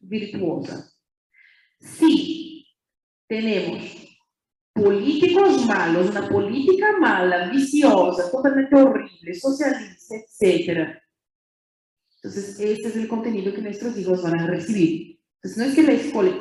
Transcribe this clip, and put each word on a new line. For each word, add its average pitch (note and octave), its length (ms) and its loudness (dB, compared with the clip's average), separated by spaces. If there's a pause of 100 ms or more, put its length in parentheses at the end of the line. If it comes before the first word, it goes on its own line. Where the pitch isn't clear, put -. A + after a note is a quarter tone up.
virtuosa. G3 880 -8 (920)
Si - 840 -2 (640)
tenemos G#3 540 -4 (920)
políticos D4 960 4
malos, F#3 440 0
una G3+ 180 -4
política C#4 680 2
mala, F3+ 500 0
viciosa, G#3+ 840 2
totalmente C4+ 440 2
horrible, A3 600 2
socialista, B3 840 -4
etcétera. E3+ 840 -2 (1120)
Entonces, G3 440 -12
este G#3+ 280 -4
es G#3+ 80 -6
el A3+ 120 -4
contenido G#3+ 440 -4
que G#3+ 100 -8
nuestros G#3 360 -8
hijos F3+ 240 -2
van E3+ 180 0
a E3+ 60 -2
recibir. - 760 -2 (220)
Entonces, F#3+ 160 -10
no A#3 60 -2
es C#4 100 -2
que D#4+ 80 6
la C#4 100 6
escuela, G3+ 480 0